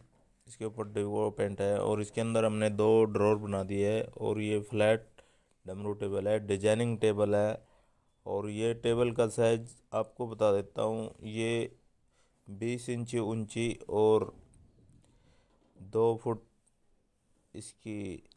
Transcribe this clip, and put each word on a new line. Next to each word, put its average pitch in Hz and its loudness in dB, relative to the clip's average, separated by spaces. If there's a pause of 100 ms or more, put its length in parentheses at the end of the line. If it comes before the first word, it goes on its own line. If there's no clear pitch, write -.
(480)
इसके 117 -12
ऊपर 110 -8
डिक्को 107 -2
पेंट 101 -4
है 101 0
और 104 0
इसके 104 -6
अंदर 113 0
हमने 107 0
दो 110 6
ड्रॉर 104 4
बना 101 -4
दिए 101 0
है। 110 0
और 107 -4
ये 107 0
फ्लैट 107 2 (600)
डमरू 101 -8
टेबल 98 -4
है, 107 2
डिजाइनिंग 107 2
टेबल 104 2
है। 107 0 (640)
और 101 -4
ये 113 0
टेबल 120 2
का 117 2
साइज 117 0 (180)
आपको 110 -4
बता 107 2
देता 98 -2
हूँ, 110 -4 (100)
ये 113 -4 (680)
बीस 117 -8
इंच 120 -6
ऊंची 113 -4 (240)
और 107 4 (1600)
दो 104 0 (200)
फुट 113 -4 (1120)
इसकी 104 -12 (140)